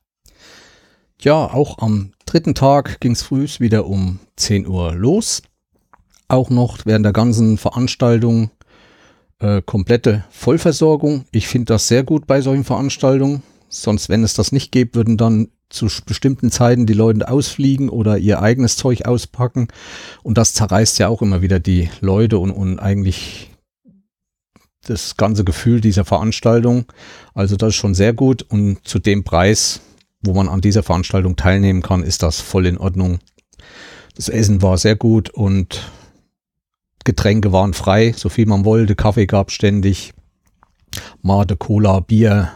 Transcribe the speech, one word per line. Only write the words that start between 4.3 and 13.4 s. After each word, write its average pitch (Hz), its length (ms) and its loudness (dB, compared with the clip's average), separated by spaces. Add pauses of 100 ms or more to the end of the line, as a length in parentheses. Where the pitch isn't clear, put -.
zehn - 320 -2
Uhr 87 260 -4
los. 135 480 -2 (840)
Auch 127 240 0
noch 123 340 0
während 107 200 2
der 101 80 2
ganzen 110 440 2
Veranstaltung, 117 960 0 (880)
äh, 101 220 0
komplette 107 680 0
Vollversorgung. 151 1000 0
Ich 110 160 -2
find 123 220 -2
das 110 180 0
sehr 127 160 2
gut 151 220 -2
bei 139 160 2
solchen 135 220 0
Veranstaltungen. 135 800 -2 (260)